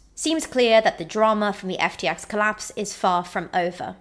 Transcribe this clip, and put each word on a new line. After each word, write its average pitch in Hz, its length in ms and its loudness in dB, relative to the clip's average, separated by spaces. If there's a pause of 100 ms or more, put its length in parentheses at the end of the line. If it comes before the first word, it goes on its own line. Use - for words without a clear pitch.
(140)
Seems 311 320 -2
clear 226 360 6
that 214 160 0
the 165 80 -8
drama 214 480 2
from 190 160 -8
the 180 100 -4
F 175 160 0
T - 100 -6
X 165 200 -2
collapse 214 500 -2
is 208 180 -6
far 180 300 2
from 175 300 -6
over. 180 480 -2